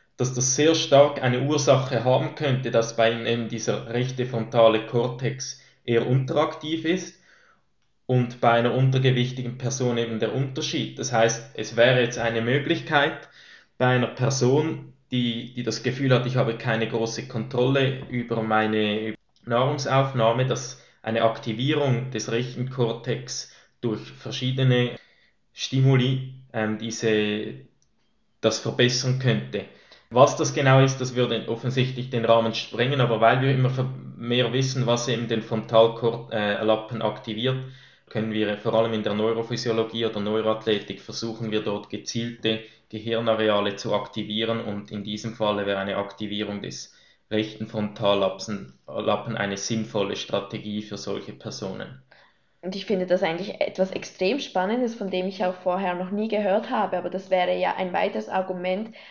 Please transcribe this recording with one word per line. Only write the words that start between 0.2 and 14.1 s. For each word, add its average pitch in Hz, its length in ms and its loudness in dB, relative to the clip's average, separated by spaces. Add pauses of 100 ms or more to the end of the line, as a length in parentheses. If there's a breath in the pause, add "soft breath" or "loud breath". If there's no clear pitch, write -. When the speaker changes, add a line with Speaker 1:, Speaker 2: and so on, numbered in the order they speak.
Speaker 1:
das - 220 0
sehr 156 180 4
stark 143 480 6
eine 123 200 2
Ursache 135 640 2
haben 131 320 2
könnte, 131 340 0
dass 113 260 2
bei 113 160 6
ihnen 117 140 -6
eben 117 220 -2
dieser 107 440 -4
rechte 127 340 -2
frontale 113 600 4
Kortex 123 720 -4 (240 soft breath)
eher 117 220 2
unteraktiv 151 800 0
ist 175 360 -2 (840 soft breath)
und 123 340 0
bei 120 120 4
einer 117 220 2
untergewichtigen 127 840 2
Person 120 400 -2
eben 113 220 -2
der 107 140 0
Unterschied. 135 640 -4
Das 123 140 -4
heißt, 117 420 2
es 110 220 -8
wäre 127 240 6
jetzt 117 180 0
eine 117 220 0
Möglichkeit 143 880 0 (500 loud breath)
bei 127 80 4
einer 127 220 4
Person, 131 840 0 (180)